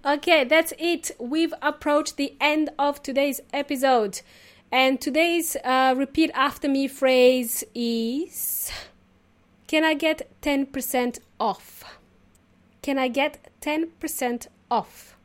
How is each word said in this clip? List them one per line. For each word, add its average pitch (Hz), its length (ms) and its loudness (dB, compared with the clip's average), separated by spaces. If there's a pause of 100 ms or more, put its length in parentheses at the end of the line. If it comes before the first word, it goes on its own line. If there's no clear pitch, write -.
Okay, 294 400 2
that's 320 340 2
it. 339 400 -2
We've 311 420 -2
approached 294 560 0
the 277 240 -4
end 302 380 2
of 285 240 0
today's 277 380 -2 (120)
episode. 262 680 0 (500)
And 262 300 2
today's, 320 640 0
uh, 262 320 4
repeat 277 380 0
after 277 340 0
me 277 200 0
phrase 254 760 4 (100)
is, 233 960 -4 (960)
"Can 311 160 0
I 311 120 2
get 311 340 -2 (140)
ten 277 240 0
percent 247 540 -4 (200)
off? - 440 -6 (1000)
Can 269 160 -2
I 262 100 0
get 277 400 -2 (140)
ten 320 260 -2 (100)
percent 247 500 -6 (220)
off?" - 540 -4